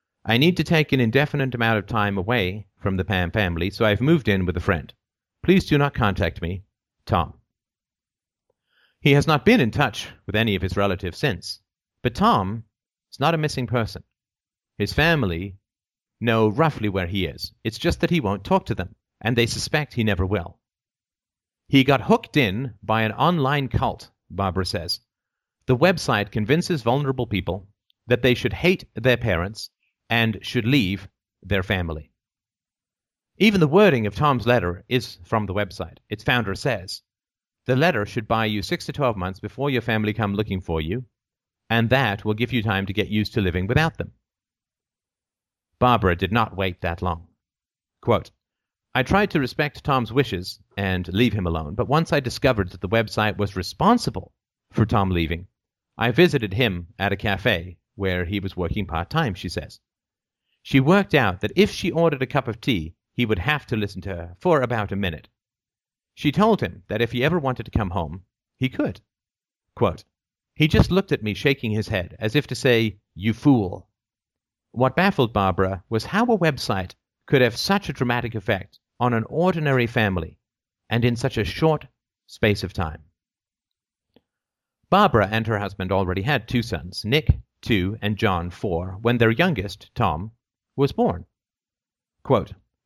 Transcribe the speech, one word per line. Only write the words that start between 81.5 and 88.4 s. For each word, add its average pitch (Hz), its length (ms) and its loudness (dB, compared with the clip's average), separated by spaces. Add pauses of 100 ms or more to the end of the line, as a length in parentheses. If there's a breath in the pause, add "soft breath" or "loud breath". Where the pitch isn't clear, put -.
space 104 380 0
of 90 80 -8
time. 78 300 -6 (1900)
Barbara 143 380 6
and 110 180 -2
her 110 120 0
husband 95 340 -4
already 95 300 0
had 131 260 -2
two 120 140 0
sons, 87 420 -8
Nick, 131 340 0 (220)
two, 101 420 0
and 104 140 -2
John, 90 340 0